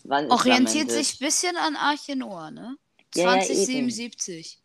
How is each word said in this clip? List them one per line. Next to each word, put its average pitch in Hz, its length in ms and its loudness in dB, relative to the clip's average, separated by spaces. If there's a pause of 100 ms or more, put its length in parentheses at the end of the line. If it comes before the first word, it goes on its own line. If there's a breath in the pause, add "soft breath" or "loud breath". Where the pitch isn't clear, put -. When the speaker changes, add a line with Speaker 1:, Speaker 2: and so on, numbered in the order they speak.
Speaker 1:
wann 139 240 0
ist 240 60 4
Speaker 2:
Orientiert 254 560 4
Speaker 1:
Lamentis? 254 220 0
Speaker 2:
sich - 100 -8
ein 254 40 -4
bisschen 349 320 0
an 311 200 -2
Arche 285 400 -2
Noah, 185 340 -10
ne? 202 260 -14 (380)
Speaker 1:
Ja, 170 80 2
ja, 185 140 6
eben. 196 100 4
Speaker 2:
Zwanzig 196 200 2
siebenundsiebzig. 233 1000 -6